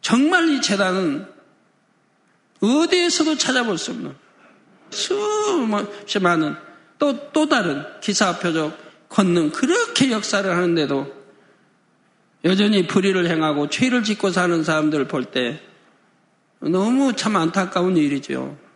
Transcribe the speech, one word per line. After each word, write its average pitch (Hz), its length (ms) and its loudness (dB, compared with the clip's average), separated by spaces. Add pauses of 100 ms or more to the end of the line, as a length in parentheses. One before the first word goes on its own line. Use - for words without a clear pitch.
정말 320 480 2
이 269 120 0
재단은 190 640 -2 (1300)
어디에서도 320 760 2
찾아볼 240 400 0
수 - 140 -8
없는 - 240 -10 (760)
수없이 370 1300 -2
많은 160 360 0 (440)
또, 285 320 -2
또 311 160 2
다른 170 360 0 (180)
기사표적 - 1080 -4
권능 175 420 2
그렇게 339 600 0
역사를 202 380 -2
하는데도 156 640 0 (1300)
여전히 196 400 2
불의를 185 420 2
행하고 156 420 0
죄를 247 340 0
짓고 202 280 0
사는 175 320 2
사람들 151 440 0
볼 127 180 -2
때 127 360 -4 (1000)
너무 233 560 2
참 214 200 -2
안타까운 180 600 0
일이죠. 139 600 -2 (180)